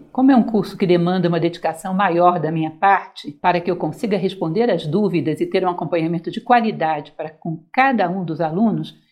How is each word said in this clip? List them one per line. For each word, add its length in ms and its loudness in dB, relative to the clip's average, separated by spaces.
como 220 4
é 40 8
um 80 6
curso 340 -2
que 100 0
demanda 400 2
uma 140 0
dedicação 520 -4
maior 460 2
da 100 -2
minha 220 -2
parte 640 0
para 260 0
que 100 -4
eu 60 -2
consiga 420 -4
responder 540 -2
às 160 -2
dúvidas 540 0
e 40 2
ter 200 -2
um 40 0
acompanhamento 640 -2
de 80 -10
qualidade 720 0
para 180 -10
com 400 -10
cada 400 2
um 140 -6
dos 160 -6
alunos, 580 -2